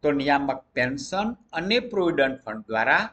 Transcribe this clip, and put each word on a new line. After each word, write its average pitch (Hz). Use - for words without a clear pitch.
તો 151
નિયામક 139
પેન્શન 143
અને 190
પ્રોવિડન્ટ 143
ફંડ 110
દ્વારા 123